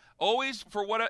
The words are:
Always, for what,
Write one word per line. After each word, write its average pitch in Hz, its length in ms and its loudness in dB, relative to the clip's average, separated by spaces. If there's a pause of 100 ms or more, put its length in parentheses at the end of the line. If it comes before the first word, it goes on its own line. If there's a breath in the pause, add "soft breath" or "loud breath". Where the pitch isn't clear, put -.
(180 soft breath)
Always, 240 540 0
for 208 140 -2
what, 220 240 0